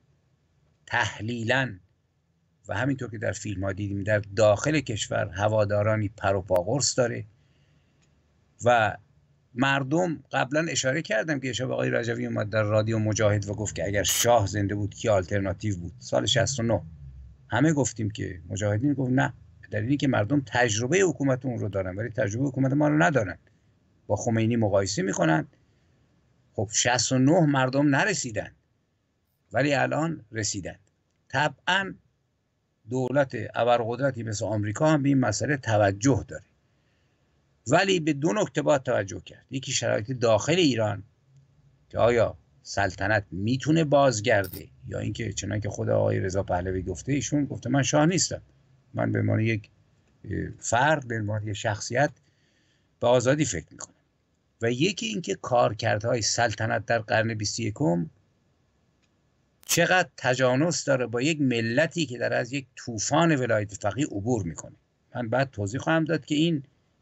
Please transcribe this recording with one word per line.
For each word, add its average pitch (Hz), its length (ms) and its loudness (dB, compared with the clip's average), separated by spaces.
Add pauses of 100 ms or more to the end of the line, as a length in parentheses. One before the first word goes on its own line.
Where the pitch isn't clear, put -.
(840)
تحلیلاً 117 960 -2 (880)
و 95 100 -6
همینطور 123 340 -4
که 110 60 -12
در 107 140 -4
فیلم 98 320 -6
ها 98 100 -2
دیدیم، 101 300 -6
در 104 160 0
داخل 107 600 2
کشور 110 540 -4
هوادارانی 107 760 2
پر 98 260 0
و 95 60 -2
پا 92 140 -2
قرص 107 420 0
داره 120 280 0 (1400)
و 110 320 4 (560)
مردم، 139 800 0
قبلاً 139 380 0
اشاره 135 320 -2
کردم - 380 -2
که 127 140 -6
شب 127 180 -4
آقای 127 180 -2
رجوی 120 360 -2
اومد 113 240 -4
در 110 140 0
رادیو 110 360 2
مجاهد 104 500 2
و 104 40 -6
گفت 104 220 -6
که 82 100 -4
اگر 101 180 0
شاه 113 440 4
زنده 101 280 -2
بود 101 200 -4
کی 120 140 -2
آلترناتیو 98 680 0
بود؟ 85 220 -10
سال 123 260 -2
شصت - 340 0
و 117 40 -2
نه 110 180 0 (680)
همه 143 240 4
گفتیم 117 360 -2
که 92 400 -8
مجاهدین 104 440 0
گفت 135 180 -2
نه، 131 220 2 (380)
در 107 100 -2
اینی 135 160 0
که 139 100 0
مردم 120 380 2
تجربه 123 580 2
حکومت 139 420 0
اون 120 140 -4
رو 104 100 -4
دارن 92 260 -4
ولی 117 140 -4
تجربه 113 380 -2
حکومت 135 260 0
ما 151 140 4
رو 151 160 4
ندارن، 120 340 2 (680)
با 104 80 0
خمینی 113 400 2
مقایسه 101 460 2
می‌کنن. 170 460 0 (1080)
خب 104 200 -4
شصت - 380 2
و 131 60 4
نه 156 280 6
مردم 139 500 2
نرسیدن، 135 560 -2 (1000)
ولی 139 220 0
الان 131 580 -2
رسیدن. 104 440 -6 (520)
طبعاً 175 680 -2 (920)
دولت 131 480 0 (180)
ابرقدرتی 120 680 0
مثل 110 220 -6
آمریکا 107 440 0
هم 151 140 2
به 139 60 2
این 139 100 4
مسئله 127 380 0
توجه 107 720 2
داره، - 160 -14 (1200)
ولی 180 320 4
به 156 140 0
دو 151 200 0
نکته 185 280 -2
باید 143 220 2
توجه 101 420 -2
کرد. - 260 -20
یکی 135 200 -6
شرایط 117 400 -2
داخل 113 440 2
ایران 110 480 2 (840)
که - 80 -6
آیا 107 400 4 (260)
سلطنت 101 680 -2
می‌تونه 135 520 0
بازگرده، 117 840 2 (200)
یا 98 120 -6
اینکه 107 340 -6
چنان 104 260 -4
که 104 100 -6
خود 110 200 -4
آقای 107 300 2
رضا 98 240 -2
پهلوی 92 380 -2
گفته، 92 300 -6
ایشون 143 340 0
گفته 113 240 -8
من 135 140 2
شاه 151 220 4
نیستم، - 360 0 (520)
من 113 180 0
به 107 80 0
عنوان 107 200 2
یک، 110 300 -2 (560)
اه، 98 60 -10 (280)
فرد، 135 480 0
به 117 80 -4
عنوان 107 320 -4
یک 107 60 -6
شخصیت 117 580 -2 (880)
به 120 80 0
آزادی 127 380 4
فکر 78 260 -6
می‌کنم. - 220 -16 (680)
و 117 100 0
یکی 160 340 -2
اینکه 196 300 -4
کارکردهای 117 840 0
سلطنت 117 640 -2
در 117 140 0
قرن 110 340 0
بیست 107 260 -6
و 117 40 -4
یکم 156 460 0 (1600)
چقدر 170 520 2
تجانس 131 680 2
داره 131 200 2
با 117 160 -4
یک 147 200 0
ملتی 131 640 2
که 123 120 -8
در 117 160 -2
از 123 200 -2
یک 139 220 -8
طوفان 147 600 0
ولایت 110 380 0
فقیه 113 320 -2
عبور 104 380 -2
می‌کنه. - 320 -10 (400)
من 117 140 -6
بعد 131 220 0
توضیح 104 280 -4
خواهم 160 240 2
داد 156 220 -2
که 151 100 -2
این 156 280 2 (380)